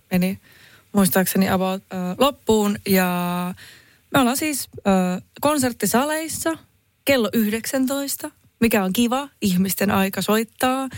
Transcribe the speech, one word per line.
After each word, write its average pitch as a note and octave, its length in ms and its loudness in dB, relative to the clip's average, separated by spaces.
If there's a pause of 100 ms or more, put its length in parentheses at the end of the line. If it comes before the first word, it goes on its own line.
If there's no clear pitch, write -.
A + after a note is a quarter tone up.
(120)
meni F#3 280 0 (520)
muistaakseni F#3+ 580 2
about, F#3+ 340 -2 (100)
ö, - 20 -8 (220)
loppuun. A3 600 0 (100)
Ja F3+ 680 0 (600)
me C#4 60 2
ollaan B3+ 180 2
siis, D4+ 400 -4
ö, F#3 440 0 (200)
konserttisaleissa D4 1160 -2 (480)
kello A3+ 280 2
yhdeksäntoista, C4 1000 -4 (280)
mikä A3+ 240 4
on F#3 100 0
kiva, A#3+ 360 0 (120)
ihmisten G3 500 2
aika G3 300 2
soittaa. B3+ 760 0